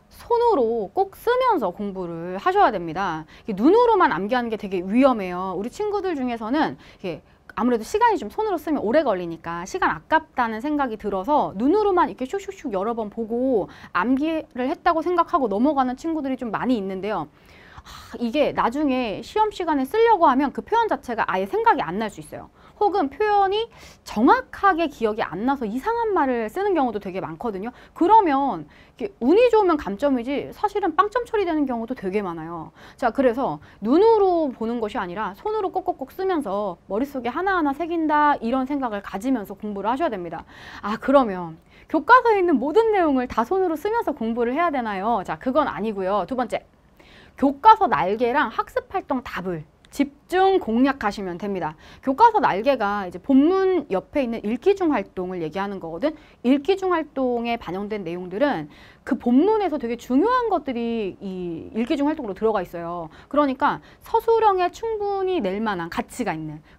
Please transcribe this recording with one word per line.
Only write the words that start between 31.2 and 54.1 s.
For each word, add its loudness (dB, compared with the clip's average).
처리되는 0
경우도 -4
되게 -4
많아요. -8
자, 0
그래서 0
눈으로 4
보는 -6
것이 -4
아니라 -6
손으로 -4
꼭꼭꼭 -6
쓰면서 -4
머릿속에 -4
하나하나 0
새긴다, 2
이런 -2
생각을 -4
가지면서 -4
공부를 -6
하셔야 0
됩니다. -8
아, -4
그러면 2
교과서에 6
있는 4
모든 4
내용을 2
다 0
손으로 0
쓰면서 -2
공부를 -2
해야 0
되나요? -2
자, -6
그건 0
아니고요. -2
두 -8
번째, -4
교과서 6
날개랑 0
학습활동 -6
답을 -8
집중 0
공략하시면 0
됩니다. -6
교과서 4
날개가 0
이제 -10
본문 2
옆에 -2